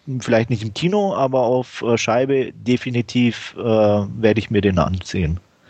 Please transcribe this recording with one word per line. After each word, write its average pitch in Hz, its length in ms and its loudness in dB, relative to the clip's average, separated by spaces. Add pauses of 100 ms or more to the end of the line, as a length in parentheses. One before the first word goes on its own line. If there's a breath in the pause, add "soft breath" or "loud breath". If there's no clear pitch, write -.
(200)
vielleicht 117 300 2
nicht 110 120 -2
im 107 120 -8
Kino, 196 400 0
aber 131 300 0
auf, 123 360 -2
äh, 117 160 2
Scheibe 131 560 0
definitiv, 120 1040 -2
äh, - 60 -10
werde 107 760 2
ich - 120 -6
mir 104 100 2
den 95 180 2
ansehen. 90 640 -2 (300 loud breath)